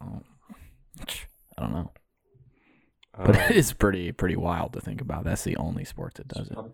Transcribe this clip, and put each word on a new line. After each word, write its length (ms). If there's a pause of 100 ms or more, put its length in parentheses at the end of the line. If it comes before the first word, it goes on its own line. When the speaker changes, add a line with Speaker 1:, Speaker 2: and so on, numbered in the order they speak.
Speaker 1:
Oh, 220 (800)
I 600
don't 100
know. 200 (1200)
But 200
Speaker 2:
Um, 60
Speaker 1:
<laughs> 80
it 60
is 160
pretty, 400
pretty 240
wild 380
to 60
think 200
about. 240
That's 200
the 120
only 280
sport 300
that 140
does 220
it. 60 (180)